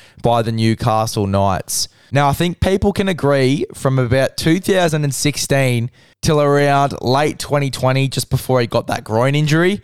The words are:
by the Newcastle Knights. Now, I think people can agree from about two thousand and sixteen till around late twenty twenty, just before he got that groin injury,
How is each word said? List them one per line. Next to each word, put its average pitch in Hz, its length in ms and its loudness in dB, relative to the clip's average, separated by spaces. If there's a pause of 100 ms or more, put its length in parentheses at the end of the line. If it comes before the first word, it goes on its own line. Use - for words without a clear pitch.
(220)
by 117 200 2
the 113 100 -4
Newcastle 110 760 0
Knights. 98 600 -2 (260)
Now, 143 140 2
I 143 60 0
think 170 260 -2
people 190 320 0
can 196 160 -2
agree 139 640 0
from 131 260 0
about 131 380 0
two 170 240 2
thousand 170 440 0
and 139 100 -2
sixteen 131 760 -2 (300)
till 156 200 2
around 143 600 2
late 135 380 0
twenty 143 320 -2
twenty, 131 360 0
just - 220 -6
before 131 320 0
he 120 60 -2
got 117 220 -2
that 113 140 -6
groin 123 320 0
injury, 160 500 2